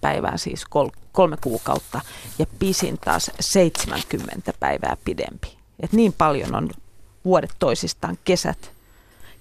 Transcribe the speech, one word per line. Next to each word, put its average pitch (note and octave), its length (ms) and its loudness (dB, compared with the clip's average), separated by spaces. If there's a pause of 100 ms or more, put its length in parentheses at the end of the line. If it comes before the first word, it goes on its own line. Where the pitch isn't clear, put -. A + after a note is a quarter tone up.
päivää, - 360 0
siis - 280 -6
kol-, - 260 2 (220)
kolme E3 280 6
kuukautta, - 600 -2 (380)
ja D#3 80 2 (120)
pisin F#3 400 0
taas - 320 0 (100)
seitsemänkymmentä - 1200 0
päivää C#2 440 0
pidempi. - 520 -6 (240)
Et - 120 -4
niin G#3+ 260 6
paljon D3 360 2
on G2+ 160 0 (540)
vuodet F3+ 340 4
toisistaan E3+ 680 0
kesät, - 480 0 (680)